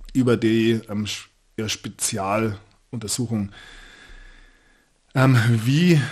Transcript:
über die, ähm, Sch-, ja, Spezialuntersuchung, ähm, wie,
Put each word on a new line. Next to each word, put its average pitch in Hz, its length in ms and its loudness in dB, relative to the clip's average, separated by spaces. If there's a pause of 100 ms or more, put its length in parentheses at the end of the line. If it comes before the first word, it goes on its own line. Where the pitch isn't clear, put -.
(120)
über 120 240 2
die, 113 360 2 (160)
ähm, 104 180 -6
Sch-, - 220 -12 (280)
ja, 107 140 -6
Spezialuntersuchung, 107 1800 -6 (1600)
ähm, 131 240 4 (260)
wie, 156 340 4 (140)